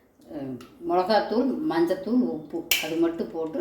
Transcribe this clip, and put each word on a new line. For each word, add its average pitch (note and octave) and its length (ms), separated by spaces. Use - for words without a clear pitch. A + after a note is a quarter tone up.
அஹ், C#3+ 280
மிளகாத்தூள், G#3 680
மஞ்சத்தூள், F3+ 640
உப்பு D#3+ 300
அது D#3+ 140
மட்டும் E3+ 360
போட்டு D#3+ 300